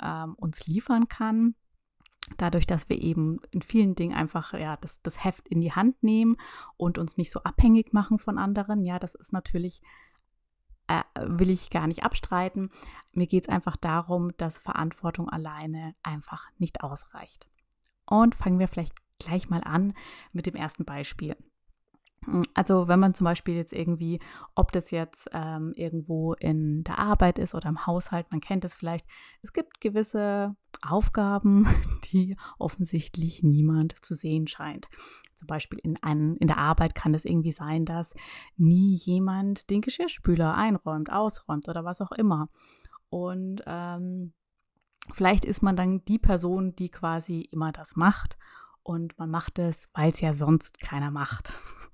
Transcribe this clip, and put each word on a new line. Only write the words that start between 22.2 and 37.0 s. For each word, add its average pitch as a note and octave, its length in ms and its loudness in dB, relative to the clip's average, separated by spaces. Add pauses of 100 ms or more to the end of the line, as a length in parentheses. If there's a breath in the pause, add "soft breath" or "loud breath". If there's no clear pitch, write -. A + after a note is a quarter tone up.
Also F#3 340 2
wenn F3+ 120 6
man F#3+ 160 4
zum F3+ 100 0
Beispiel E3+ 300 -2
jetzt E3 180 -6
irgendwie, E3+ 460 -4 (340 loud breath)
ob - 180 2
das F3 200 -2
jetzt, E3 420 -6
ähm, D#3+ 420 -6
irgendwo E3 580 -4
in D#3 500 0
der - 160 -6
Arbeit G3 400 4
ist - 160 -4
oder E3+ 120 -4
im D#3 200 -4
Haushalt, F3 420 -4
man D#3 120 -4
kennt F#3+ 220 -4
es F3+ 120 -8
vielleicht, E3+ 320 -8 (340 loud breath)
es - 120 -18
gibt - 280 -6
gewisse G#3 760 -2 (280)
Aufgaben, G#2 800 4
<laughs> - 460 4
die F#3+ 260 2 (220 loud breath)
offensichtlich E3 840 -4
niemand D#3 640 4
zu - 80 -8
sehen D#3 320 -2
scheint. - 420 -12 (480 loud breath)
Zum D#3 120 -20
Beispiel - 320 -8
in D#3 240 -4
ein-, D3+ 340 0
in - 80 2
der D#3 140 4
Arbeit D#3+ 340 2
kann D3+ 220 2